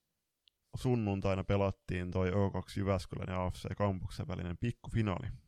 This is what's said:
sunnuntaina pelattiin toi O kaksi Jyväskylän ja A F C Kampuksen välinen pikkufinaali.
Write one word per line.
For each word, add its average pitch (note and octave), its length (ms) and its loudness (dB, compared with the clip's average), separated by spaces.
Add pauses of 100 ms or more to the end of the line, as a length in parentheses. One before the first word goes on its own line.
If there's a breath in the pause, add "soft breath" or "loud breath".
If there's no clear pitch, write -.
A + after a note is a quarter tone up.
(760)
sunnuntaina G2 680 2
pelattiin F#2+ 640 0
toi F#2 220 2
O G2 180 4
kaksi F#2 300 -4
Jyväskylän F#2+ 540 0
ja F#2 100 0
A F2+ 60 0
F - 40 -4
C F#2+ 220 -8
Kampuksen G2 520 -2
välinen F2 300 -4
pikkufinaali. A2 680 -2 (220)